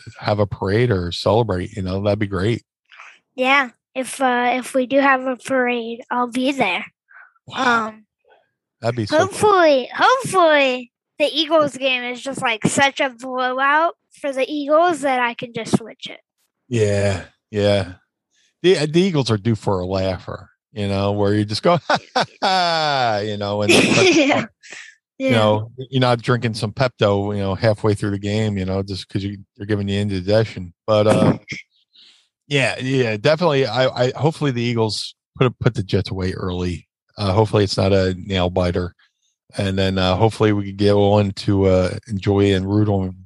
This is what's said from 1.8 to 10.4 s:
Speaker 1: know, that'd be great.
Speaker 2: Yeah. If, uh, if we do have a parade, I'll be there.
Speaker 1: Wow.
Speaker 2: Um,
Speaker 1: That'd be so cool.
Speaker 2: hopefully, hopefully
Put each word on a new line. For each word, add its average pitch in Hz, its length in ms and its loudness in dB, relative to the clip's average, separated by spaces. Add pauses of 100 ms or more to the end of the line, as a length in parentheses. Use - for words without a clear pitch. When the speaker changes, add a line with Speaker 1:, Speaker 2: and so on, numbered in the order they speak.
Speaker 1:
know, 92 180 -4
that'd 101 180 0
be 104 80 -2
great. 98 360 -2 (720)
Speaker 2:
Yeah. 262 340 0 (240)
If, 262 280 -8
uh, 247 340 2
if 247 180 -8
we 254 140 0
do 269 120 2
have 269 260 2
a 254 120 -4
parade, 240 720 -4
I'll 247 220 -4
be 254 200 -2
there. 214 340 -2 (640)
Speaker 1:
Wow. 233 420 0
Speaker 2:
Um, 220 160 -20 (760)
Speaker 1:
That'd 120 140 -2
be 113 100 -2
so 302 120 0
cool. 370 100 4
Speaker 2:
hopefully, 349 680 2
hopefully 311 1000 2 (280)